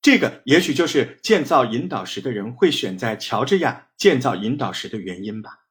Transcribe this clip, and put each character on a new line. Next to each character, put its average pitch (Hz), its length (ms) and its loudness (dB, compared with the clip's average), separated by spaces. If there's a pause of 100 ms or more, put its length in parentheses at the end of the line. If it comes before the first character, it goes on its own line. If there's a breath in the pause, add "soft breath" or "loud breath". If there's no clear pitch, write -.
这 269 160 6
个 - 280 -2
也 147 140 6
许 160 140 -2
就 160 140 0
是 - 340 -2
建 180 240 2
造 139 200 4
引 120 220 -4
导 107 160 -8
石 - 180 -10
的 131 100 -6
人 107 220 -6
会 160 180 4
选 95 260 -4
在 110 180 -2
乔 113 300 -2
治 190 140 0
亚 127 380 -4
建 160 220 4
造 120 160 0
引 110 220 -4
导 101 160 -6
石 - 160 -10
的 110 80 -8
原 92 260 -10
因 107 200 -10
吧。 - 160 -20 (120)